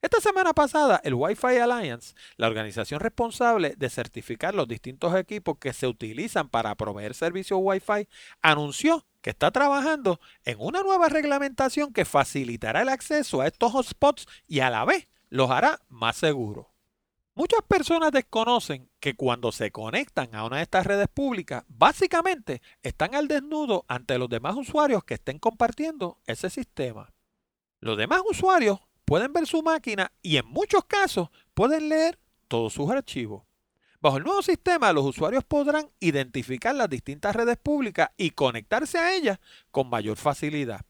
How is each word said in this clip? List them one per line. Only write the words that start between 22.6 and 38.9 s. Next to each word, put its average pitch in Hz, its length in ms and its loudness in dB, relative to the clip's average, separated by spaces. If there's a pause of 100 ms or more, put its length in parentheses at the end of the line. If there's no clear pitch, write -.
están - 320 -4
al 294 140 0
desnudo 294 600 -2
ante 123 300 -4
los 123 120 -4
demás 123 260 -4
usuarios 277 480 0
que - 120 -8
estén 135 220 -10
compartiendo 233 880 -2
ese - 240 -6
sistema. 127 640 -10 (680)
Los 110 160 -2
demás 214 320 0
usuarios 339 520 2 (260)
pueden 220 280 0
ver 330 120 0
su 320 160 0
máquina 277 500 -2 (120)
y 156 140 2
en 123 100 0
muchos 381 380 0
casos 370 440 0 (240)
pueden 302 360 2
leer 320 280 2 (300)
todos 117 260 -2
sus 143 160 -4
archivos. 123 540 -6 (580)
Bajo 139 160 4
el 147 60 -4
nuevo 392 180 0
sistema, 330 500 2
los 147 140 2
usuarios 160 380 0
podrán 294 560 0
identificar 135 760 -2
las 240 160 0
distintas 143 460 -6
redes 233 220 0
públicas 247 600 0
y 165 140 0
conectarse 135 640 -2